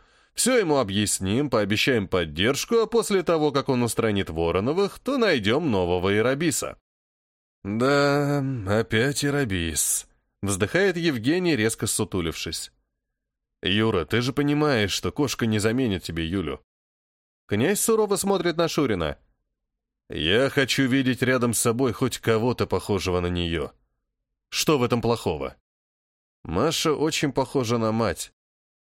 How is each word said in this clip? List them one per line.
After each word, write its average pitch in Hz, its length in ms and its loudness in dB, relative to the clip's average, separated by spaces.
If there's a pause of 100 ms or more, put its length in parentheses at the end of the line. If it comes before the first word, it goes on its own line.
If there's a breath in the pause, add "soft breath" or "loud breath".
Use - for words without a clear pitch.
(340 soft breath)
всё 254 240 2
ему 160 200 2
объясним, 104 760 0
пообещаем 107 560 2
поддержку, 95 720 0
а 214 80 2
после 208 340 0
того, 151 300 2
как 135 180 -2
он 123 140 2
устранит 107 480 0
Вороновых, 98 640 0
то 277 200 -4
найдём 151 520 2
нового 92 480 2
Ирабиса». 135 600 -2 (840)
«Да, 143 800 2 (220)
опять 110 580 0
Ирабис», 98 840 -2 (340)
вздыхает 107 560 0
Евгений, 165 580 0
резко 110 300 0
ссутулившись. - 840 -4 (920)
«Юра, 101 420 2
ты 113 160 0
же 127 120 -2
понимаешь, 143 580 2
что - 200 -4
кошка 131 340 -2
не 110 140 2
заменит 110 440 0
тебе 82 240 -4
Юлю». 82 360 -4 (840)
Князь 135 320 0
сурово 214 360 2
смотрит 185 420 0
на 170 100 2
Шурина. 95 520 -2 (880)
«Я 92 400 2
хочу 135 380 0
видеть 127 340 0
рядом 123 320 2
с - 60 -2
собой 120 340 0
хоть 123 240 -2
кого-то 113 480 0
похожего 92 540 -2
на 87 80 -2
неё. 85 440 -2 (800)
Что - 300 2
в 123 40 2
этом 120 180 0
плохого?» 90 540 -2 (880)
«Маша 131 500 0
очень 147 380 -2
похожа 127 460 0
на 110 140 0
мать. 110 420 -2 (480)